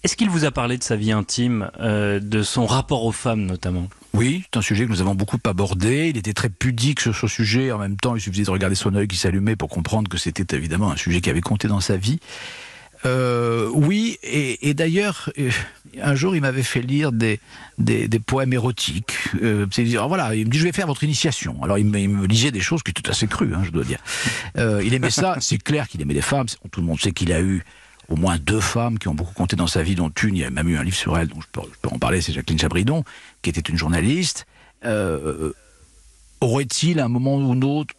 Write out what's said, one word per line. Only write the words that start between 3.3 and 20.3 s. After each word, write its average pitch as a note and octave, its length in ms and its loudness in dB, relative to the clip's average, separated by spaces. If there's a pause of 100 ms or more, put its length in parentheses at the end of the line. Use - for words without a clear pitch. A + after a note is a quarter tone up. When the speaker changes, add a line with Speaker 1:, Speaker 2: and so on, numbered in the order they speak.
Speaker 1:
notamment ? F2+ 440 -2 (240)
Speaker 2:
Oui, C3+ 320 2
c'est - 120 -4
un G#2+ 40 2
sujet G#2+ 240 2
que A2+ 40 -2
nous F#2 120 0
avons F#2+ 140 2
beaucoup G2+ 280 0
abordé. G2+ 680 2
Il C#3 40 -2
était G#2+ 180 -4
très - 160 -2
pudique B2 520 0
sur A2+ 120 2
ce - 140 -2
sujet. A#2 460 0
En G#2+ 60 -2
même G2 180 -2
temps, A#2+ 180 0
il A2 60 -2
suffisait G2 240 -2
de F#2+ 60 0
regarder F#2+ 240 2
son G2 200 0
œil G2+ 140 2
qui F#2 80 -4
s'allumait G2 400 2
pour D#2+ 100 -4
comprendre G2+ 400 -2
que F2 100 -4
c'était E2+ 380 -2
évidemment D#2+ 360 0
un - 40 -2
sujet F2 240 0
qui F2+ 100 0
avait E2+ 120 0
compté A2 260 -2
dans G2+ 140 0
sa G2 160 0
vie. A#2 220 0 (840)
Euh, A#2+ 680 2
oui, G3 500 2
et, C3+ 460 -2
et D3 40 2
d'ailleurs, E3 640 0
euh, C3 140 0 (500)
un C#3+ 140 2
jour, F3+ 200 0
il D3+ 60 2
m'avait C3 220 0
fait A#2+ 180 0
lire C#3 300 0
des, A2 280 2 (380)
des, A2 300 2
des A2 120 2
poèmes C3 320 0
érotiques. A2+ 640 -2 (300)
Euh, G#2 260 2
c'est A#2+ 140 0
dire, A#2 240 2
voilà, D3 260 0